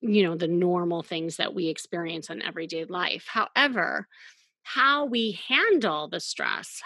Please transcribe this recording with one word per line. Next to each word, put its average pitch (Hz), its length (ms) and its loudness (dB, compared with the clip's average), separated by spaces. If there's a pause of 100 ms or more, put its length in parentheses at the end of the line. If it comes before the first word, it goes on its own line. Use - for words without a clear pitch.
you 208 220 4
know, 170 120 2
the 170 120 0
normal 175 560 2
things 165 340 -6
that - 160 -2
we 180 140 -2
experience 165 640 -6
in 160 120 -8
everyday 165 440 -8
life. 180 420 -4
However, 226 800 0 (560)
how 277 420 2
we 226 420 0
handle 247 600 2
the 175 120 -6
stress, - 680 -6